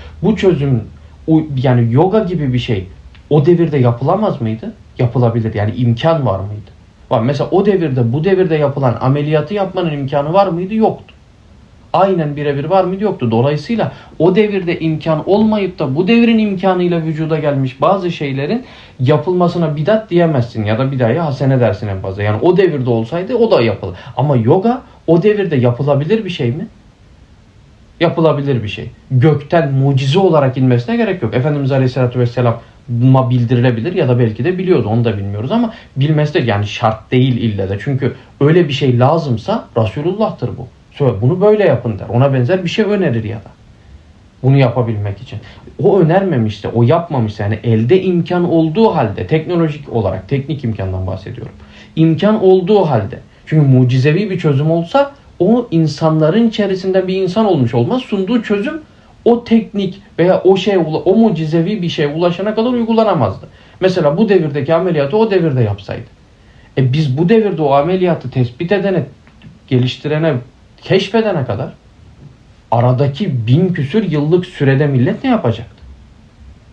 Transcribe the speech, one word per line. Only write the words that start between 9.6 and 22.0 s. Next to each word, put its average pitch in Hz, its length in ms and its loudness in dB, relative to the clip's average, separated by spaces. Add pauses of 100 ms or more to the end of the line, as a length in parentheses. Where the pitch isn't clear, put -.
imkanı 143 420 -4
var 196 140 4
mıydı? 185 280 -4
Yoktu. - 400 -2 (800)
Aynen 165 420 0
birebir 143 300 -4
var 190 180 2
mıydı? 190 200 -4
Yoktu. 127 280 -2
Dolayısıyla 147 600 0 (280)
o 175 160 4
devirde 196 440 0
imkan 160 500 -2
olmayıp 208 500 0
da 135 160 -2
bu 180 120 0
devrin 233 300 4
imkanıyla 180 640 0
vücuda 156 380 -2
gelmiş 135 420 -2
bazı 180 300 0
şeylerin 156 540 -4 (340)
yapılmasına 165 760 0
bidat 208 340 0
diyemezsin 147 560 0
ya 113 140 0
da 135 120 -2
bidaya 127 340 0
hasene 135 340 0
dersin 110 280 0
en 95 140 -6